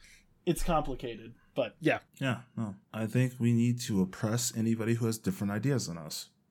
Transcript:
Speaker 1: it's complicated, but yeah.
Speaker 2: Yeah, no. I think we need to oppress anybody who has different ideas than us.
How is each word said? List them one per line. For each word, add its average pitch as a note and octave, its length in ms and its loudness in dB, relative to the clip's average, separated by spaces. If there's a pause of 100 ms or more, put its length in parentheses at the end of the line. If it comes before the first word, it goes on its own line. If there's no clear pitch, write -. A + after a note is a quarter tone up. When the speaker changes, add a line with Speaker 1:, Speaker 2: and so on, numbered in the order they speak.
(460)
Speaker 1:
it's E3+ 180 2
complicated, A#2+ 680 -2 (220)
but A#2+ 240 0
yeah. C#3 200 2 (200)
Speaker 2:
Yeah, C3 200 0 (180)
no. G#2+ 180 -4 (180)
I A2 120 -2
think B2+ 340 2
we A#2 140 4
need A#2+ 280 4
to G2+ 200 2
oppress G#2+ 540 0
anybody A2+ 400 0
who A#2 100 -2
has A2+ 120 0
different G2+ 340 -2
ideas A2+ 360 0
than E2+ 100 -8
us. D#2+ 320 -10 (220)